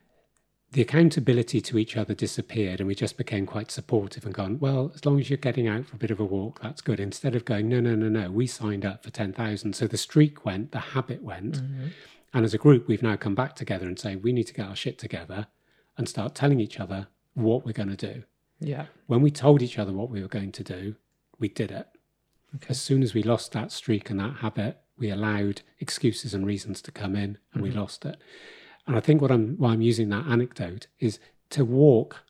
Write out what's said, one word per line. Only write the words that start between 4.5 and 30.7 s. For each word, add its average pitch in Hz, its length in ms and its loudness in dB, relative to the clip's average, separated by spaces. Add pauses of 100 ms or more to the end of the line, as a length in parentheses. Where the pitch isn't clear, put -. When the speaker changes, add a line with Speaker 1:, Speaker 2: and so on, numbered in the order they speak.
Speaker 1:
"Well, 135 360 0
as - 100 -6
long 143 140 6
as 127 100 -2
you're 135 80 0
getting 120 300 0
out 110 180 -2
for - 100 -18
a 110 40 -14
bit 110 120 -2
of 98 80 -2
a 107 60 0
walk, 98 360 -4
that's 113 200 -10
good." 107 180 -2
Instead 101 360 -2
of 120 100 -2
going, 107 240 0
"No, 123 100 2
no, 120 160 2
no, 110 140 2
no, 107 220 0
we 117 160 0
signed 104 380 -4
up 98 180 -6
for - 80 -16
ten 98 220 -4
thousand." 104 420 -4
So - 120 -2
the 107 100 -4
streak 151 480 2
went, 104 260 -4
the 117 80 -8 (160)
habit 131 260 -6
went. 101 400 -8
Speaker 2:
Mm-hmm. 131 260 -8 (460)
Speaker 1:
And 120 100 4
as 107 100 2
a 110 40 0
group, 135 320 8
we've 107 140 2
now 110 120 2
come 98 200 -2
back 127 200 -4
together 95 320 -6
and 90 100 -6
say, 98 200 -8
"We 110 160 0
need 120 140 0
to - 60 -20
get 104 140 -8
our 98 80 -10
shit - 220 -8
together 92 500 -10 (500)
and 113 120 -4
start - 260 -6
telling 143 240 4
each - 220 -4
other 95 260 -8 (260)
what 113 320 2
we're 120 60 -8
gonna 101 240 -6
do." 107 280 -10 (360)
Speaker 2:
Yeah. 147 280 -6 (200)
Speaker 1:
When 123 140 4
we 147 100 6
told 143 300 6
each 123 180 -4
other 98 140 -2
what 107 160 -4
we 104 120 -6
were 92 60 -8
going 98 260 -6
to 95 100 -12
do, 98 320 -10 (440)
we 110 80 -2
did - 240 -4
it. - 160 -12 (680)
Speaker 2:
Okay. - 140 -14
Speaker 1:
As 127 120 -4
soon 135 220 2
as 117 100 -2
we 110 100 2
lost 113 300 0
that 110 180 -4
streak - 380 -2
and 101 100 -2
that 117 180 -4
habit, 107 420 -4 (180)
we 110 120 -4
allowed 101 520 -2 (180)
excuses - 540 -2
and 98 120 -2
reasons 98 360 -6
to - 100 -18
come 98 240 -4
in, 101 220 -4 (160)
and 107 100 -2
we 98 60 -2
Speaker 2:
Mm-hmm. 123 100 -2
Speaker 1:
lost - 260 -8
it. - 120 -8 (720)
And 131 80 2
I 113 40 4
think 151 220 6
what 131 100 4
I'm, 117 260 2
why 120 160 4
I'm 113 80 2
using 113 280 2
that 104 180 -2
anecdote 117 580 -2 (140)